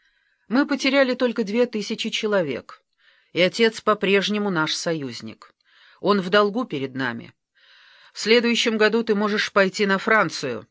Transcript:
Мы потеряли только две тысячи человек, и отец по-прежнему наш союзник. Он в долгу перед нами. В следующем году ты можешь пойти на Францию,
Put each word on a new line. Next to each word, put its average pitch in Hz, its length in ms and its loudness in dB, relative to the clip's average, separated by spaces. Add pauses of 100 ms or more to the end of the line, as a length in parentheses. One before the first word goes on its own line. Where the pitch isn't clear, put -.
(480)
Мы 262 180 2
потеряли 269 480 2
только 247 300 -2
две 226 220 0
тысячи 214 440 -6
человек, 180 720 -4 (500)
и 156 80 0
отец 220 400 2
по-прежнему 202 720 0
наш 156 240 0
союзник. 135 800 -8 (460)
Он 202 200 2
в 180 100 -6
долгу 208 340 2
перед 135 300 -6
нами. 117 400 -6 (800)
В - 80 -12
следующем 226 580 2
году 214 240 4
ты 220 120 0
можешь 208 380 -2
пойти 196 340 2
на 196 120 2
Францию, 156 720 0